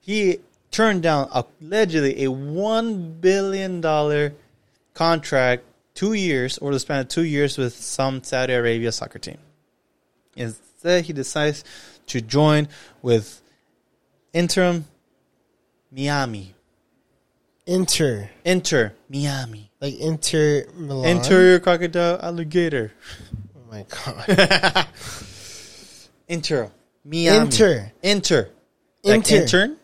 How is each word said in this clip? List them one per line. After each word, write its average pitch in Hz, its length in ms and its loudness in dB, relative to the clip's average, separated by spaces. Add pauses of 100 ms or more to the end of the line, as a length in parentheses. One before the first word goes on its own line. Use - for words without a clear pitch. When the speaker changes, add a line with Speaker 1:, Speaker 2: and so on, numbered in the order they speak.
Speaker 1:
He 196 380 0 (340)
turned 208 320 2
down 147 280 0
allegedly 156 920 -2
a 135 60 0
one 180 880 -4
billion 190 600 0
dollar 151 540 0 (600)
contract, 143 680 2 (320)
two 208 180 -2
years, 147 480 -2
over 143 120 -4
the 139 80 -2
span 139 200 -4
of 127 80 -6
two - 140 -2
years 143 340 0
with 123 200 -4
some 135 480 -4
Saudi 127 280 -2
Arabia 117 380 0
soccer - 300 -10
team. - 180 -16 (960)
Instead, 160 720 -4
he 160 80 -10
decides 147 500 -4 (460)
to 127 120 -4
join 147 460 2 (340)
with 117 400 0 (920)
Inter 175 500 0 (1080)
Miami. 131 640 -4 (1120)
Speaker 2:
Inter. 151 600 0 (160)
Speaker 1:
Inter 165 480 0 (160)
Miami. 131 640 -8 (100)
Speaker 2:
Like 139 180 -8
Inter 151 680 0 (100)
Milan? 151 420 -2
Speaker 1:
Interior 180 440 6
crocodile 175 600 0
alligator. 165 720 -4 (640)
Speaker 2:
Oh 120 140 -20
my 107 180 -14
God. 190 1040 0
Speaker 1:
<laughs> - 1400 -20
Inter 151 420 -4 (340)
Miami. 165 420 4
Speaker 2:
Inter. 135 460 2 (100)
Speaker 1:
Inter. 180 460 2 (540)
Like 208 140 4
Speaker 2:
Inter. 214 260 2
Speaker 1:
intern? 196 420 2